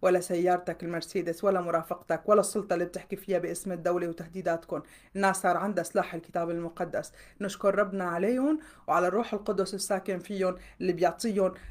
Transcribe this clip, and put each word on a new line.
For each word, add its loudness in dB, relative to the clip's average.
ولا 6
سيارتك 0
المرسيدس، -4
ولا 4
مرافقتك، -2
ولا 8
السلطة 0
اللي 0
بتحكي -8
فيها -2
باسم -4
الدولة 0
وتهديداتكم. -4
الناس 4
صار 2
عندها -2
سلاح -2
الكتاب -4
المقدس، -6
نشكر 0
ربنا 2
عليهم 2
وعلى 4
الروح 0
القدس -2
الساكن -2
فيهم -2
اللي 2
بيعطيهم 2